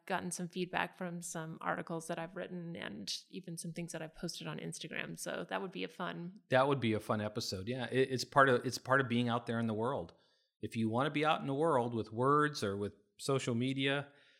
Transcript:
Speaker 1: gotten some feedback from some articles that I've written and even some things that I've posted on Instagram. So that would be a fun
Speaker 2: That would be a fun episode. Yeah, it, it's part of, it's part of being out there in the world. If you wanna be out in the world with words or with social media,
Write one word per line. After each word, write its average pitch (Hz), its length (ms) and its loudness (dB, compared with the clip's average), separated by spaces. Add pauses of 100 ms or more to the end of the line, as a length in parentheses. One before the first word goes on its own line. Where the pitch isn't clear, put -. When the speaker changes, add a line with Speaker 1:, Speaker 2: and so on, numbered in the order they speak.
Speaker 1:
gotten 180 240 -2
some 175 160 -4
feedback 175 520 -4
from 175 240 -6
some 160 400 -8
articles 165 460 0
that 170 100 -4
I've 170 180 -10
written 175 400 -8
and - 340 -8 (200)
even 180 260 -10
some 170 160 -8
things 170 200 -8
that 160 100 -8
I've 156 120 -12
posted 165 320 -8
on 156 120 -6
Instagram. 165 600 -8
So 175 300 -6
that 190 140 -4
would 185 100 -8
be 185 120 -6
a 185 40 -4
fun 175 440 -8 (180)
Speaker 2:
That 131 180 6
would 139 120 4
be 113 120 4
a 104 80 2
fun 107 220 -2
episode. 104 440 -4
Yeah, 123 240 -4
it, 131 200 4
it's 127 140 0
part 135 260 8
of, 123 160 4
it's 120 100 -4
part 131 240 4
of 127 80 0
being 120 220 2
out 120 160 -2
there 117 120 -2
in 117 80 2
the 110 80 0
world. 110 380 -2 (480)
If 107 160 -6
you 113 140 4
wanna 131 200 2
be 147 140 2
out 156 160 4
in 147 60 -4
the 139 80 0
world 135 400 4
with 110 180 -2
words 143 500 4
or 101 140 0
with 101 160 -2 (240)
social 135 380 0
media, 135 520 2 (340)